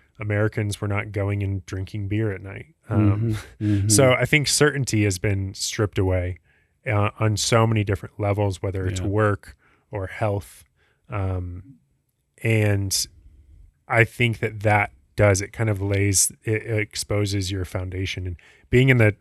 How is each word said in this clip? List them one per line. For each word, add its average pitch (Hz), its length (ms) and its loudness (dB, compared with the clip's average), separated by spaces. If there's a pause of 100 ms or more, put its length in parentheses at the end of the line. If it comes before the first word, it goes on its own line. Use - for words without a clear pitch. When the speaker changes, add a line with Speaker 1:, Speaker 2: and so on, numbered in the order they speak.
(200)
Speaker 1:
Americans 107 600 -2
were 104 80 -4
not 104 240 -4
going 101 300 -2
and 98 240 -4
drinking 98 420 -8
beer 104 240 -2
at 95 100 -10
night. 98 260 -16 (220)
Um, 107 460 2 (240)
Speaker 2:
Mm-hmm. 107 140 -4
Mm-hmm. 101 160 0
Speaker 1:
so 127 240 6
I 123 120 2
think 147 220 2
certainty 135 560 2
has 98 140 0
been 98 380 -4
stripped - 420 -4
away, 90 400 -2 (480)
uh, 104 240 0 (100)
on 107 180 2
so 113 280 4
many 110 180 2
different - 360 -6
levels, 101 420 -2
whether 95 260 -4
it's 95 140 -4
Speaker 2:
Yeah. 101 60 -4
Speaker 1:
work 104 500 0 (320)
or 95 180 -8
health. - 560 -4 (460)
Um, 92 640 -6 (680)
and 104 640 0 (800)
I 117 160 4
think 113 360 0
that 107 220 -6
that 104 300 2 (240)
does, 101 260 4
it 98 120 -8
kind 113 160 -2
of 98 120 -2
lays, 101 500 0 (120)
it, 107 200 -2
it 110 160 -2
exposes 101 720 -2
your 95 140 -4
foundation. 92 600 -6
And 87 80 -8 (340)
being 127 200 6
in 123 80 6
the, 107 240 6